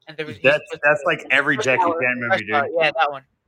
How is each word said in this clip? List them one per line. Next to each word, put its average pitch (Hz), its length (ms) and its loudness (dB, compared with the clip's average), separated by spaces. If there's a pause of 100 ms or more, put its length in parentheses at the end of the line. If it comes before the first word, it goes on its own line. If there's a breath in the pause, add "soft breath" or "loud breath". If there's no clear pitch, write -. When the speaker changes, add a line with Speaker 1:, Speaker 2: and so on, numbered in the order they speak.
Speaker 1:
And 156 100 -20
there 156 100 -8
was, 123 100 -12
he's - 80 -4
Speaker 2:
That's, 151 260 4
Speaker 1:
supposed 156 140 -10
Speaker 2:
that's 147 160 4
Speaker 1:
to - 60 -6
Speaker 2:
like 165 240 -2
every 139 260 2
Speaker 3:
Rush 135 80 -4
Speaker 2:
Jackie 127 180 2
Speaker 3:
Hour. 170 180 0
Speaker 2:
Chan 127 180 0
movie, 120 100 -4 (220)
Speaker 1:
Rush 143 120 0
Hour, 131 60 -4
Speaker 2:
dude. 165 100 -6
Speaker 1:
yeah, 156 200 2
that 151 120 2
one. 135 140 -12 (240)